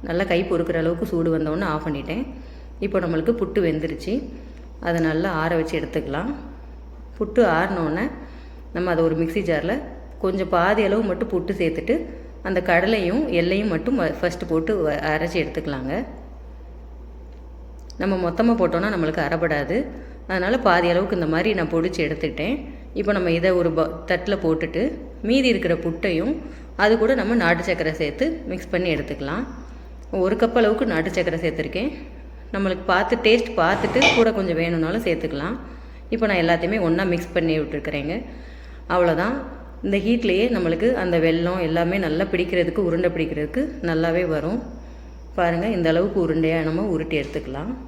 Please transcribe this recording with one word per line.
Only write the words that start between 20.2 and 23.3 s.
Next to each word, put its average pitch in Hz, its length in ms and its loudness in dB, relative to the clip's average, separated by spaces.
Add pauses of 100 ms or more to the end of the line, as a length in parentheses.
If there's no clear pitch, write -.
அதனால 190 320 0 (100)
பாதி 175 240 6
அளவுக்கு 180 280 2
இந்த 156 140 0
மாதிரி 190 180 4
நான் 165 220 0
பொடிச்சு 170 320 0
எடுத்துக்கிட்டேன். 156 500 -2 (360)
இப்போ 208 260 0
நம்ம 180 120 2